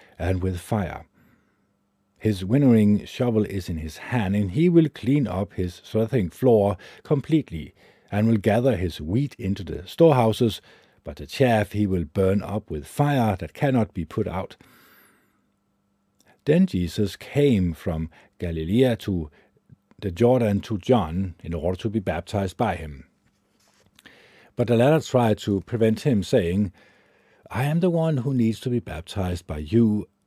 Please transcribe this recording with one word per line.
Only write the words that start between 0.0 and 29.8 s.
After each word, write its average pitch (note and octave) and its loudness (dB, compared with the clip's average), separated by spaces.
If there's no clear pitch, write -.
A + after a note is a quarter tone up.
and F2+ -2
with F#2 -2
fire. - -6
His G2+ -2
winnowing A2 4
shovel A2+ 0
is F#2+ -8
in E2 -6
his D#2 -10
hand, G#2 -2
and G2+ 0
he D3 2
will E3 4
clean C3+ -2
up F#2 -6
his F2+ -6
threshing A2 -2
floor G#2 2
completely, C3+ -4
and G#2+ 2
will A2+ 4
gather A#2+ 2
his F2 -4
wheat A2 -4
into G2 -4
the F2 -12
storehouses, B2 4
but D2+ -12
the D2+ -14
chaff A2 0
he G#2 0
will F#2 -2
burn F#2+ 0
up G2 -8
with D2+ -8
fire B2+ 0
that E2 -10
cannot C3 0
be E2+ -6
put F#2+ -6
out. E2+ -10
Then F3 4
Jesus F#2+ -2
came A2 2
from D#2+ -6
Galilee F#2 0
to F2 -6
the - -6
Jordan A2 2
to G#2 -6
John F#2 0
in E2+ -8
order E2+ -4
to A2+ -6
be G#2+ -2
baptized G2 -4
by G#2+ -2
him. D2 -14
But A#2 0
the A#2 4
latter C#3+ 6
tried A#2+ 2
to G2 -2
prevent A2 0
him, A2+ 2
saying, F#2+ 0
"I A#2 -4
am D#3 0
the F3+ 2
one D#3+ 0
who B2+ -2
needs A2+ 0
to B2+ -4
be A#2+ 0
baptized F2 -6
by D#2 -8
you, G#2+ 2